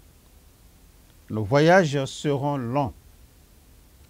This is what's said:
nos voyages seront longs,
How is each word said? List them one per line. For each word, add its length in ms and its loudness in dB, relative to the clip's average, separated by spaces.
nos 140 -4
voyages 600 4
seront 540 -4
longs, 340 -4